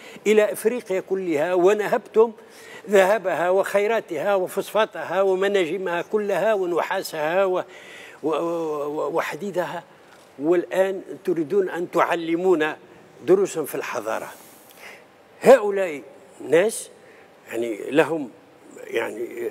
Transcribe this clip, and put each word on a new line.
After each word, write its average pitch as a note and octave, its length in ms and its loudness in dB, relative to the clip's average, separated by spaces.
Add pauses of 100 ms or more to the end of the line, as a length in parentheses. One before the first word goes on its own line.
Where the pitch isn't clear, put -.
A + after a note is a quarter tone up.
(280)
إلى G#3 240 6
إفريقيا A3 480 -2
كلها F3+ 540 -2
ونهبتم G#3 800 2 (580)
ذهبها F#3 600 4
وخيراتها G3+ 840 0
وفوسفاتها F3+ 880 -2
ومناجمها F#3 800 0
كلها G3+ 520 -2
ونحاسها F3 920 -2
و-، F#3 180 0 (600)
و-، D3 60 0
و-، D3+ 840 -4
وحديدها، E3+ 680 -4 (560)
والآن F3 640 0 (240)
تريدون E3+ 440 0
أن E3 220 -6
تعلمونا E3 880 2 (500)
دروساً F#3 360 2
في - 120 -8
الحضارة. A2 540 -6 (1120)
هؤلاء G3 600 6 (480)
ناس F#3 400 2 (600)
يعني A2+ 260 -4 (140)
لهم C#3 380 0 (540)
يعني A#2 680 -6